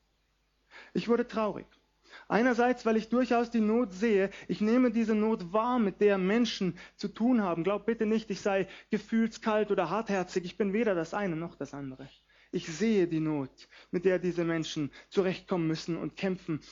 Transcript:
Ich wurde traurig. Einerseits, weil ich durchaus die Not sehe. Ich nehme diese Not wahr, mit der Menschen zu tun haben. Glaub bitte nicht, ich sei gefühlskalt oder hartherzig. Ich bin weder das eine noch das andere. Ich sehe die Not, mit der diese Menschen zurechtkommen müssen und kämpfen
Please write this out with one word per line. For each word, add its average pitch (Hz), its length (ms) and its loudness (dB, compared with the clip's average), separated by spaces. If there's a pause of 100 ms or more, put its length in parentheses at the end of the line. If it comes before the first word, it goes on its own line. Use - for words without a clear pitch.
(960)
Ich 180 140 -2
wurde 233 180 0
traurig. 202 400 -4 (640)
Einerseits, 240 580 2
weil 226 100 4
ich 220 120 -2
durchaus 240 420 2
die 233 100 0
Not 214 340 2
sehe. 196 360 2 (160)
Ich 175 140 -4
nehme 240 300 4
diese 220 240 2
Not 208 380 0
wahr, 233 260 2
mit 196 220 0
der 202 180 6
Menschen 202 580 0 (180)
zu - 140 -6
tun 233 340 2
haben. 170 220 -2
Glaub 202 220 -2
bitte 226 200 0
nicht, 220 240 0
ich 185 100 -6
sei 196 280 0 (220)
gefühlskalt 214 800 0
oder 185 200 0
hartherzig. 190 540 -2
Ich 180 140 -8
bin 196 160 0
weder 220 200 2
das 160 200 -2
eine 196 220 -2
noch 170 200 -8
das 143 180 -10
andere. 139 340 -12 (420)
Ich - 180 -4
sehe 180 400 2
die 160 120 -2
Not, 151 480 -4 (220)
mit 180 140 -2
der 185 140 4
diese 175 260 -2
Menschen 160 480 -2 (160)
zurechtkommen 180 580 -2
müssen 160 300 -4
und 165 200 -8
kämpfen 180 440 -4 (120)